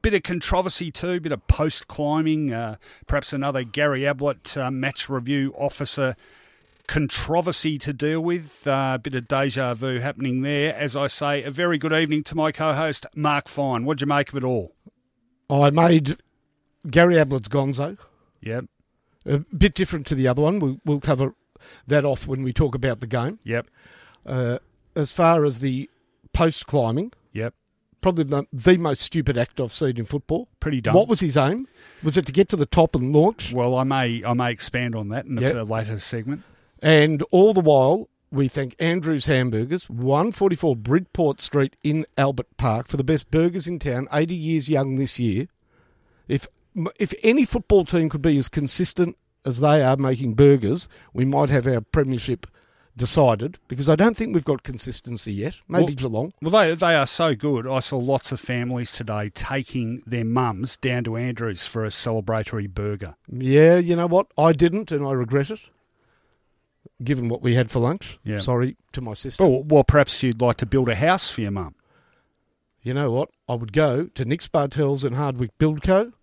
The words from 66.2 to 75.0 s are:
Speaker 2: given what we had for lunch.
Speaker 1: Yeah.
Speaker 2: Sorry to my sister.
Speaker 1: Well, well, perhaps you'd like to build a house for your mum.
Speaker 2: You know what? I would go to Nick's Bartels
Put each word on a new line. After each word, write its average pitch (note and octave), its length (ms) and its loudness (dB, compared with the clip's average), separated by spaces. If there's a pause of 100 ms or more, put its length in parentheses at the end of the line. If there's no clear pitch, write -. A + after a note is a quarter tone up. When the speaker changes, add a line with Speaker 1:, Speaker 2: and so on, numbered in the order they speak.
Speaker 2:
given A#2+ 280 -2
what A#2+ 100 -4
we A#2+ 140 2
had B2 160 2
for B2+ 100 -2
lunch. C#3 440 -4
Speaker 1:
Yeah. G#2 160 -4
Speaker 2:
Sorry B2+ 360 -2 (160)
to - 80 -10
my A2+ 140 -10
sister. D#3+ 320 0
Speaker 1:
Well, C#3 160 4
well, D3 220 6
perhaps - 380 4
you'd A#2+ 200 0
like A#2+ 160 2
to A#2+ 80 -4
build B2+ 240 0
a A2 40 0
house E3+ 360 0
for - 100 -8
your G#2 100 -4
mum. F#2+ 240 -6 (1080)
Speaker 2:
You B2 100 -6
know C#3 180 -2
what? B2+ 200 -2 (180)
I B2 60 -2
would A#2 180 -8
go D3+ 420 2
to C3+ 120 -6
Nick's D3 220 -2
Bartels C#3 540 0